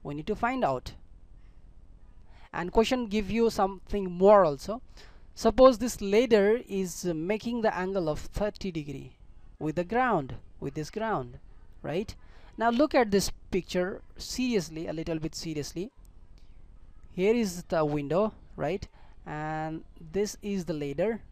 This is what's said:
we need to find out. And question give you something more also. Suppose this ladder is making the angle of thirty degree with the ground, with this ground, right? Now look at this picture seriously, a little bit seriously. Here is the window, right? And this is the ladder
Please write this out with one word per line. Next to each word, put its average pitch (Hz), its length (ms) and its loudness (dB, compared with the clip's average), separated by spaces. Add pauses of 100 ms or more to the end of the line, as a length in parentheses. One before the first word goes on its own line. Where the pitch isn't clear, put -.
we 147 120 -8
need 151 120 -8
to 208 100 -2
find 240 280 -2
out. 131 280 -2 (1600)
And 175 180 -6
question 233 360 4
give 202 260 -2
you 226 180 4
something 196 580 -2
more 190 360 8
also. 165 360 -2 (540)
Suppose 247 420 8
this 220 240 -4
ladder 214 680 4
is 190 360 -4
making 202 580 -2
the 214 120 2
angle 185 340 -2
of 151 120 -2
thirty - 500 -6
degree 143 460 -10 (420)
with 151 160 -4
the 175 80 0
ground, 180 540 0 (240)
with 143 140 -8
this 151 140 -8
ground, 156 520 -4 (420)
right? 160 320 -6 (420)
Now 226 140 2
look 285 240 2
at 240 160 6
this 196 220 2 (180)
picture 180 520 -2 (140)
seriously, 175 680 -2
a 196 60 -6
little 160 260 -4
bit 156 160 -6
seriously. 165 560 -6 (1200)
Here 202 240 2
is 185 300 -2
the 160 200 0
window, 151 480 0 (220)
right? 156 320 -4 (400)
And 156 560 -6 (300)
this 202 280 -2
is 196 260 -4
the 165 80 -4
ladder 151 580 -4